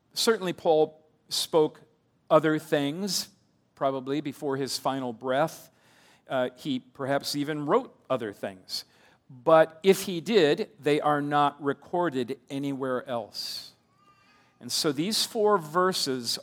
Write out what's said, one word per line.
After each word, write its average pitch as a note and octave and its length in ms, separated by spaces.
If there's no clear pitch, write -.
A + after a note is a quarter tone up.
Certainly, F#3 400
Paul D#3 440
spoke - 540
other D#3 280
things, D#3 720
probably C#3 480
before C#3 340
his C3+ 220
final C3 340
breath. C3 580
Uh, B2+ 280
he C3+ 220
perhaps C#3 580
even D3 300
wrote A3+ 280
other A#2 240
things. - 540
But D#3 540
if F#3+ 200
he F3 200
did, F3+ 480
they D3 200
are D3 200
not D3 420
recorded C3+ 760
anywhere C3+ 580
else. - 640
And A#2+ 120
so - 180
these E3+ 340
four G#3 340
verses D#3 840